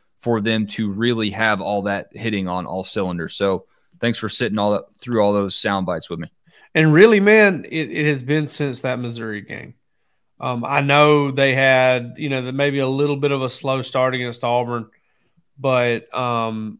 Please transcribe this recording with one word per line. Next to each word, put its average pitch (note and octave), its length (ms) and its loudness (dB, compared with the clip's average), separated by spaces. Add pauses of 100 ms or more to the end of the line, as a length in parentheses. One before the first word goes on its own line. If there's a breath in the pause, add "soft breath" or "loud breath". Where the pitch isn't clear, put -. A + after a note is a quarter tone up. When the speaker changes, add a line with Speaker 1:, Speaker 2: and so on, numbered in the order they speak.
(200 loud breath)
Speaker 1:
for A#2 220 -2
them A2 260 0
to G#2 240 -4
really A2+ 380 0
have G#2 320 0
all G2+ 220 -2
that G2 280 -4
hitting G2+ 380 -4
on F2+ 160 -4
all F#2 180 -8
cylinders. F2+ 520 -6
So F#2+ 320 -2 (340)
thanks A#2 160 -2
for A2 100 -6
sitting G#2+ 320 -2
all G#2 140 2
that, G2 100 -2 (160)
through A#2 240 0
all G2+ 80 4
those G2+ 240 0
sound G2 300 -2
bites E2+ 240 -6
with E2 100 -8
me. - 100 -12 (460 soft breath)
Speaker 2:
And D#3 160 4
really, G3+ 300 8
man, G#3 480 4
it, D#3 200 -4
it D#3+ 180 -4
has C#3 140 0
been D3 260 -2
since C3+ 340 -6
that B2+ 180 -4
Missouri A2+ 420 -8
game. - 340 -16 (680)
Um, B2 240 -6
I C#3+ 160 2
know C#3+ 500 4
they C3+ 220 2
had, B2+ 640 2
you D3 100 -6
know, C3+ 140 -2
the, B2+ 100 -6
maybe C#3 280 0
a C3 80 0
little C#3+ 280 0
bit C#3+ 160 -2
of C3+ 120 -2
a B2+ 60 -4
slow C3 320 -4
start B2+ 320 0
against B2 300 -6
Auburn, A#2+ 460 -2 (680)
but, B2 560 -2
um, A2+ 680 -4